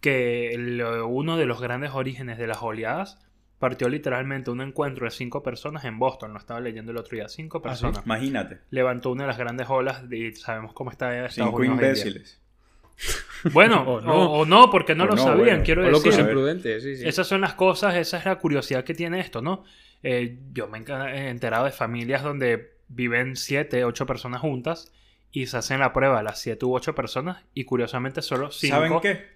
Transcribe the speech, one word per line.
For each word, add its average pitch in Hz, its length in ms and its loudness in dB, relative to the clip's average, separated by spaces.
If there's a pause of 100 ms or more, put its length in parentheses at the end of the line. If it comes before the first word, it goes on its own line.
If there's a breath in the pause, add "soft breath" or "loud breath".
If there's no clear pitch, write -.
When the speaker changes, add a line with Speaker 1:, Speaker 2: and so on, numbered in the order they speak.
Speaker 1:
que 120 520 0
el, 120 300 -4
uno 120 540 -2
de 160 80 4
los 120 160 -2
grandes 127 320 -4
orígenes 131 460 -6
de 117 80 -4
las 110 160 -6
oleadas 113 560 -6 (400)
partió 127 300 0
literalmente 131 640 -4
un 123 80 -4
encuentro 131 460 -4
de 113 60 -4
cinco 127 320 -8
personas 135 420 -8
en 110 140 -8
Boston, 123 340 -2
lo 104 60 -14
estaba 117 200 -12
leyendo 113 320 -10
el 117 60 -6
otro 113 180 -10
día, 104 140 -8
cinco 160 340 -10
Speaker 2:
¿Ah, 127 120 -6
sí? 117 80 -4
Speaker 1:
personas. 107 220 -2
Speaker 3:
Imagínate. 110 520 -4 (140)
Speaker 1:
Levantó 127 400 0
una 131 120 -4
de 139 40 -4
las 117 100 -4
grandes 120 320 -6
olas 131 320 0 (100)
y 113 220 -6
sabemos 110 400 -8
cómo 127 180 -10
está 123 220 -4 (120)
Estados 120 100 -8
Speaker 3:
Cinco 117 220 0
Speaker 1:
Unidos - 20 -2
hoy 127 80 4
en 131 120 2
día. 135 100 4
Speaker 3:
imbéciles. 104 500 -4 (1120 loud breath)
Speaker 1:
Bueno, 190 320 8
Speaker 2:
<laughs> 131 40 -2
O 120 140 0
no. 151 120 2
Speaker 1:
o, 156 280 6
o 156 40 6
no, 208 240 12
porque 170 260 4
no 165 100 2
Speaker 3:
O - 20 2
Speaker 1:
lo - 80 4
Speaker 3:
no, 240 80 4
Speaker 1:
sabían, - 220 6
Speaker 3:
bueno. 180 180 4
Speaker 1:
quiero 165 220 4
Speaker 2:
O 175 40 6
locos 151 140 6
Speaker 1:
decir. - 180 8
Speaker 2:
imprudentes, 139 640 0
sí, 139 140 -8
sí. 123 100 -4
Speaker 1:
Esas 170 200 0
son 196 140 2
las 185 120 0
cosas, 185 420 2
esa 175 220 -2
es 160 80 -6
la 190 120 0
curiosidad 139 460 -2
que 165 100 -6
tiene 170 260 -4
esto, 170 220 -8
¿no? 185 220 -4 (400 soft breath)
Eh, 123 340 -2 (160)
yo 107 140 -6
me 107 100 -12
he 113 40 -12
enca-, 135 320 -6
he 139 160 -6
enterado 120 360 0
de 139 60 0
familias 120 520 -4
donde 131 500 -2 (160)
viven 123 460 -2
siete, 139 500 -2
ocho 120 200 -2
personas 123 360 -6
juntas 147 500 -4 (400)
y 131 160 -6
se 127 100 -6
hacen 131 220 -2
la 135 140 2
prueba 135 260 4
a 107 40 -4
las 107 180 -6
siete 117 240 -6
u 127 100 2
ocho 127 180 -2
personas 139 500 -6 (100)
y 135 100 -6
curiosamente 123 580 -2
solo 139 300 -4
cinco 139 240 -2
Speaker 3:
¿Saben 160 260 4
qué? 202 240 -2 (100)